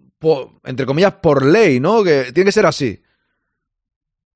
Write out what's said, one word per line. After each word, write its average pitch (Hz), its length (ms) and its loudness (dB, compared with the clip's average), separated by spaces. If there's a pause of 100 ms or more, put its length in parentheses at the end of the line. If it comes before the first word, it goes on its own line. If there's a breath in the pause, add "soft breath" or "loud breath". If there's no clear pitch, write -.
(180)
po-, 131 460 -4
entre 131 200 -8
comillas, 143 380 0
por 139 200 2
ley, 151 380 2
¿no? 208 240 0
Que 135 300 -2
tiene 185 140 0
que 196 40 2
ser 208 140 2
así. 135 340 -4 (1400)